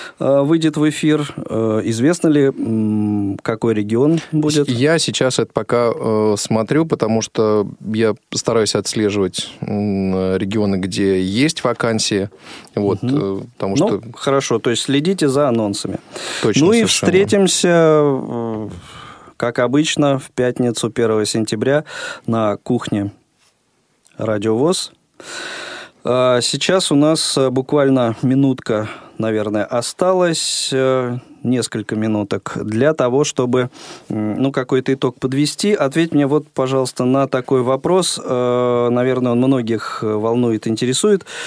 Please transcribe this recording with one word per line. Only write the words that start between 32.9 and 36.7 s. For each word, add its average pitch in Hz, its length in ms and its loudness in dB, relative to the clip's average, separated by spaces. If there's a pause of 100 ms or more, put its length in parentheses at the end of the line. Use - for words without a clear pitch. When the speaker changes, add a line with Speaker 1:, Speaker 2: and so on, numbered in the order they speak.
Speaker 1:
того, 135 300 2
чтобы, 127 460 0 (400)
м, 107 320 -4
ну, 135 100 0
какой-то 131 440 -2
итог 135 240 -2
подвести. 143 540 0
Ответь 160 380 0
мне 147 140 4
вот, 147 220 0
пожалуйста, 131 580 -2